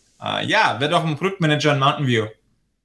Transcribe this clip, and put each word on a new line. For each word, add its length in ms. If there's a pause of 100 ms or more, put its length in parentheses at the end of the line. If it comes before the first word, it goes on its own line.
(220)
äh, 240
ja, 320
werd 140
doch 120
ein 120
Produktmanager 560
in 60
Mountain 280
View. 200 (580)